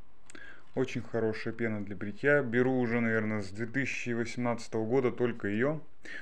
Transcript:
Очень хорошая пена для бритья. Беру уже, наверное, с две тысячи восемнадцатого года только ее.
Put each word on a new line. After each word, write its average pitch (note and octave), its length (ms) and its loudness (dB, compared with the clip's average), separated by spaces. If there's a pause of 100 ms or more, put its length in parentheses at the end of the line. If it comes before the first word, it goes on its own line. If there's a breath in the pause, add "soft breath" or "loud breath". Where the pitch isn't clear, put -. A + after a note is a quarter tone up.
(760 loud breath)
Очень B2+ 260 0
хорошая A2 540 -2
пена A2 280 -2
для G2 140 -6
бритья. C3+ 460 2
Беру B2+ 360 4
уже, A#2+ 220 2
наверное, A2 400 2
с G2 80 -4
две G#2 160 -4
тысячи A#2+ 460 -2
восемнадцатого A#2 720 0
года B2 260 4
только A#2 380 0
ее. C3 320 2 (420 loud breath)